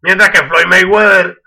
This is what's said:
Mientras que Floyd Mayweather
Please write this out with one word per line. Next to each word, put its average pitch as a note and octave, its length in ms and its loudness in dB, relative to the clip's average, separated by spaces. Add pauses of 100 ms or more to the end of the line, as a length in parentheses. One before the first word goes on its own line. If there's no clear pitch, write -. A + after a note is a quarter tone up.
Mientras F#3+ 300 0
que - 180 -2
Floyd E3+ 180 -2
Mayweather F#3 800 0